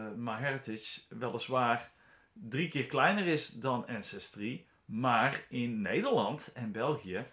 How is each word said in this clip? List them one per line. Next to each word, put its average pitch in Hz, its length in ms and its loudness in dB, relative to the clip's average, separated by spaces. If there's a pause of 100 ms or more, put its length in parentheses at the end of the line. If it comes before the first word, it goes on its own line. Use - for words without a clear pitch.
(160)
MyHeritage 120 920 -4
weliswaar 120 800 0 (420)
drie 147 360 -4
keer 135 160 -2
kleiner 180 400 4
is 160 220 2
dan 120 400 -2
Ancestry, 104 800 -8 (200)
maar 120 640 4
in 120 320 -2
Nederland 139 720 0
en 117 180 -6
België 110 600 -2